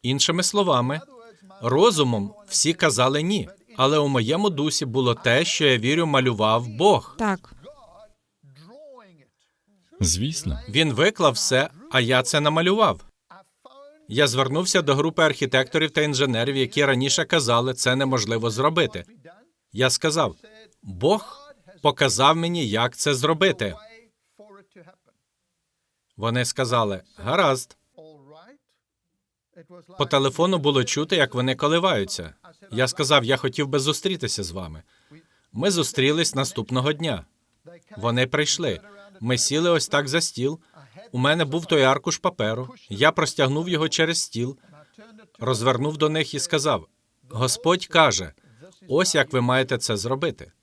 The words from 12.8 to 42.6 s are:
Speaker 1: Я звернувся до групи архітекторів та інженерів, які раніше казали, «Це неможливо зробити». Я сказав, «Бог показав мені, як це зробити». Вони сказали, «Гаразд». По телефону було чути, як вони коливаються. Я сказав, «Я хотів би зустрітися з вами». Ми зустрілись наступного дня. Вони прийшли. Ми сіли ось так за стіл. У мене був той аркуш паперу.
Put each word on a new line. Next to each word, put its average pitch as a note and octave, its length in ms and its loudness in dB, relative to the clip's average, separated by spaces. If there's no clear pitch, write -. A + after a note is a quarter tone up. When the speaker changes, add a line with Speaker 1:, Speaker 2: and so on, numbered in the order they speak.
Speaker 1:
Я C3+ 200 0
звернувся C#3 540 0
до C#3+ 140 2
групи D#3 280 0
архітекторів C#3+ 680 0
та D#3 100 0
інженерів, C3+ 540 0
які C3+ 300 0
раніше C#3 400 0
казали, B2 480 0
«Це B2+ 220 0
неможливо A#2 540 -2
зробити». C3+ 560 -2
Я B2 180 0
сказав, D3 460 -2
«Бог C3 680 -4
показав C#3 540 4
мені, E3+ 320 -2
як A#2 280 -2
це D3 200 0
зробити». D3+ 600 0
Вони A#2 280 -2
сказали, A2+ 560 -2
«Гаразд». C3+ 600 -2
По F3+ 80 -2
телефону D#3 520 0
було C#3 260 0
чути, D#3 320 -4
як C3+ 200 2
вони B2+ 200 -2
коливаються. D3 800 -2
Я B2 160 0
сказав, C#3 360 2
«Я B2+ 140 0
хотів C#3 300 -4
би C#3 120 0
зустрітися C#3+ 640 -4
з E2+ 80 -10
вами». E2 320 -12
Ми D3+ 180 -2
зустрілись D3+ 640 0
наступного B2+ 580 -2
дня. D3 320 -6
Вони A#2 300 0
прийшли. D3 520 -2
Ми A#2+ 180 -2
сіли D#3+ 320 0
ось E3 180 2
так C#3+ 200 -2
за D#3+ 140 0
стіл. C#3+ 380 -4
У B2+ 60 -6
мене D3+ 280 2
був D#3+ 200 -6
той D3+ 180 4
аркуш C3 340 2
паперу. B2+ 580 -4